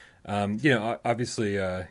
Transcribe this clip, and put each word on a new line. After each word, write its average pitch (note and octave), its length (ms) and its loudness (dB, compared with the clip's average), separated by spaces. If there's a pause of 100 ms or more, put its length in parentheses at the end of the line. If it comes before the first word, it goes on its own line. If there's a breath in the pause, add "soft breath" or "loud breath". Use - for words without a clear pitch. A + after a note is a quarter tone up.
(260 soft breath)
Um, G#2 360 0
you D3 120 4
know, A2+ 200 2
o-, - 100 -6
obviously, A2+ 560 0
uh, F#2 320 -2